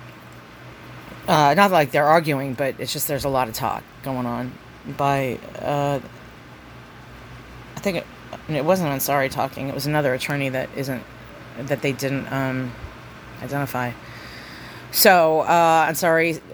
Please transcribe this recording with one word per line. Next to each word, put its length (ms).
Uh, 280
not 160
like 220
they're 140
arguing, 480
but 240
it's 140
just 160
there's 160
a 40
lot 200
of 60
talk 280
going 240
on 260
by, 420
uh, 400
I 20
think 140
it, 100
it 120
wasn't 280
Ansari 400
talking. 400
It 40
was 120
another 260
attorney 380
that 260
isn't, 260
that 200
they 120
didn't, 380
um, 420
identify. 500
So, 480
uh, 500
Ansari, 520